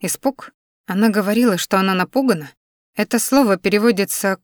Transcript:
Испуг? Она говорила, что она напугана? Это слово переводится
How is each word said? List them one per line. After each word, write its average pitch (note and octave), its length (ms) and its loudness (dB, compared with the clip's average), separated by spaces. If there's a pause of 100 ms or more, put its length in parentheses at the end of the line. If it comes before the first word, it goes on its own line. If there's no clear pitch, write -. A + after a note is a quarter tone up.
Испуг? - 500 -6 (360)
Она G3+ 220 0
говорила, G#3 480 2
что - 220 -2
она F#3+ 140 0
напугана? F#3 580 -2 (440)
Это G#3+ 220 -2
слово A3+ 400 2
переводится G3+ 840 0